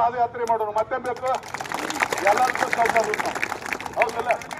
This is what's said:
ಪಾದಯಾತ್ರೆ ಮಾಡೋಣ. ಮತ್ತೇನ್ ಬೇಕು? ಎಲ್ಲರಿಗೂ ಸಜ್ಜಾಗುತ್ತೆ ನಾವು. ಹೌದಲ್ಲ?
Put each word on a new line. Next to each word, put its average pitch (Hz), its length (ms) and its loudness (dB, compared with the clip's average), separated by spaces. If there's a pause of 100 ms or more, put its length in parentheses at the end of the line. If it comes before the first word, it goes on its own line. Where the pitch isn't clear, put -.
ಪಾದಯಾತ್ರೆ 240 500 2
ಮಾಡೋಣ. 220 280 2
ಮತ್ತೇನ್ 240 300 -2
ಬೇಕು? 254 220 -2 (1000)
ಎಲ್ಲರಿಗೂ 247 460 2
ಸಜ್ಜಾಗುತ್ತೆ 220 520 2
ನಾವು. - 120 -4 (580)
ಹೌದಲ್ಲ? 233 320 2 (300)